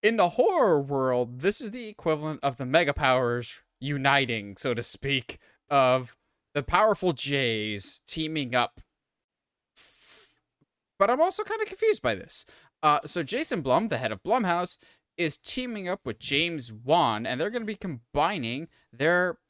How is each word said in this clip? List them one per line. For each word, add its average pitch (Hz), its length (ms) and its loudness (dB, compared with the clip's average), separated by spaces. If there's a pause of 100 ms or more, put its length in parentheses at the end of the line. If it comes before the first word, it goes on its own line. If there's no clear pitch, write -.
in 226 140 2
the 180 120 6
horror 262 500 4
world, 127 600 0
this 190 180 0
is 220 120 -8
the 240 160 -12
equivalent 156 560 -4
of 139 140 0
the 131 80 -6
mega 143 280 2
powers 127 680 0 (200)
uniting, 135 760 0
so 127 160 -2
to 117 100 -2
speak, - 560 -4 (300)
of 131 460 2 (380)
the 143 100 -2
powerful 190 500 2
J's 113 960 -2
teaming 156 480 -4
up. 123 240 0 (2250)
But 202 100 4
I'm 269 120 2
also 381 220 0
kinda 427 220 -4
confused - 360 0
by 113 140 0
this. - 300 -10 (360)
Uh, 151 240 4
so 165 180 -2
Jason 226 380 -2
Blum, 135 260 2
the 135 100 -2
head 110 140 -2
of 104 120 -10
Blumhouse, 180 540 0 (400)
is 160 200 0
teaming 226 500 -6
up 185 180 -6
with 117 140 -6
James 143 520 -2
Wan, 120 540 2
and 127 140 -4
they're 180 100 -2
gonna 233 160 -6
be 208 100 -6
combining 151 920 -4 (240)
their 170 480 0 (100)